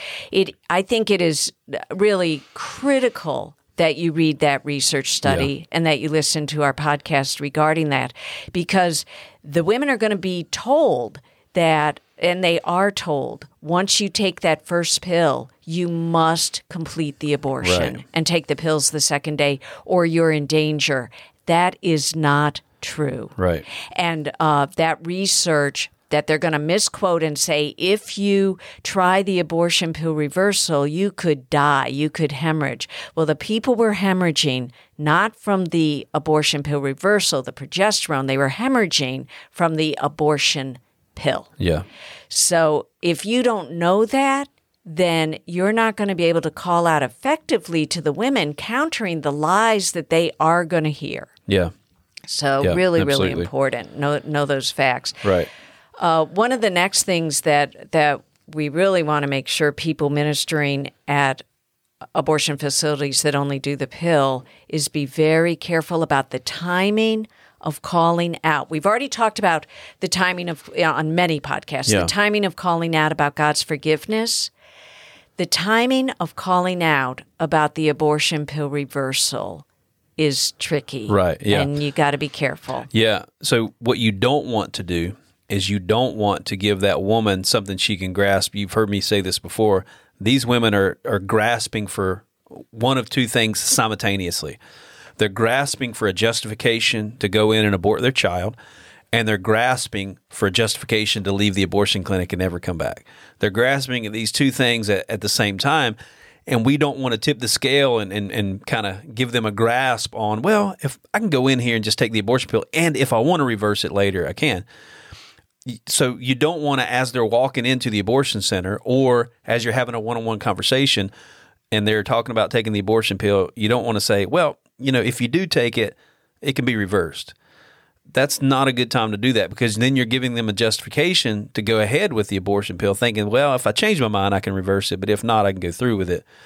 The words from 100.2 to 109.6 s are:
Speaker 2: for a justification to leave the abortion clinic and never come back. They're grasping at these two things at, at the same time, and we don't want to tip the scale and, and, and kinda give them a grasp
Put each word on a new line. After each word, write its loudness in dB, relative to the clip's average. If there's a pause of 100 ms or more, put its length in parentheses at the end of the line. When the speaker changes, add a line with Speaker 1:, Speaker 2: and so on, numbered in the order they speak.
Speaker 2:
for 0
a 0
justification 0
to 0
leave 2
the 2
abortion 2
clinic -2
and -2
never -2
come -6
back. -6 (340)
They're 0
grasping 0
at -8
these -4
two 2
things 0
at, 0
at -6
the -2
same 0
time, 0 (520)
and 0
we 4
don't 0
want -2
to 0
tip -2
the -6
scale 2
and, -6
and, -4
and -4
kinda -4 (100)
give -4
them 0
a -2
grasp 0